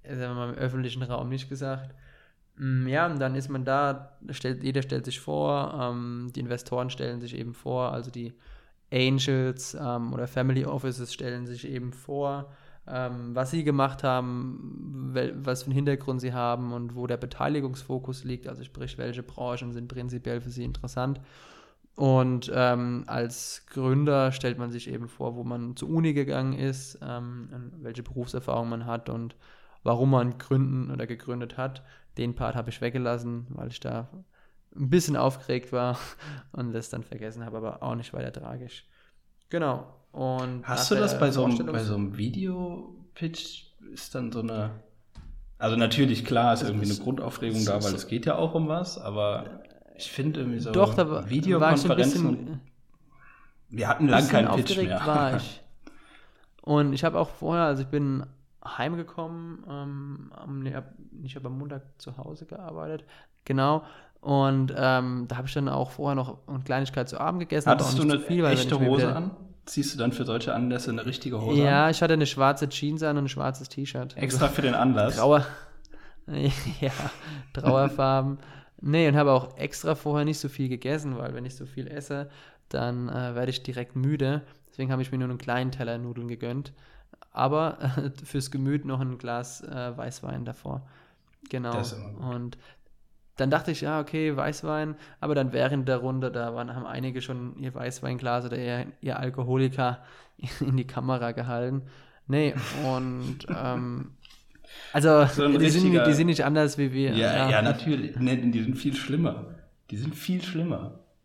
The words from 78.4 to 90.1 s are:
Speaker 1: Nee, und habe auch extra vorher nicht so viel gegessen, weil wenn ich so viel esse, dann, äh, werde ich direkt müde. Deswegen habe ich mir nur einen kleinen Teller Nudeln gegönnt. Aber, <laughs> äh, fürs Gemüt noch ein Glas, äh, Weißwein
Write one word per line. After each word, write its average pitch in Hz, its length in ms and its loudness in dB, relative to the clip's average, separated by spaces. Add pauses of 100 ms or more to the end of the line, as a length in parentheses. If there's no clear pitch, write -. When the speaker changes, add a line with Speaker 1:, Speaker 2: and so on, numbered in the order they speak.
Speaker 1:
Nee, 156 280 4
und 139 80 6
habe 143 160 6
auch 131 240 2
extra 147 380 -2
vorher 147 300 0
nicht 151 160 0
so 143 80 -4
viel 131 200 -4
gegessen, 135 500 -4
weil 127 160 -6
wenn 123 100 -8
ich 131 120 -12
so 135 100 -14
viel 131 220 -10
esse, 143 400 -8 (400)
dann, 123 400 -2
äh, 123 260 -4
werde 123 160 0
ich 131 120 -6
direkt 127 340 -8
müde. 139 460 2 (280)
Deswegen 131 200 -4
habe 131 120 0
ich 131 100 -4
mir 131 60 -2
nur 127 100 0
einen 123 100 -4
kleinen 127 340 0
Teller 120 260 -4
Nudeln 120 300 -8
gegönnt. 120 440 -6 (600)
Aber, 151 480 2
<laughs> 131 180 0
äh, 139 120 -2 (140)
fürs 135 260 -4
Gemüt 139 340 0
noch 135 160 -2
ein 127 180 -4
Glas, 120 440 -6
äh, 123 340 -8
Weißwein 123 480 -8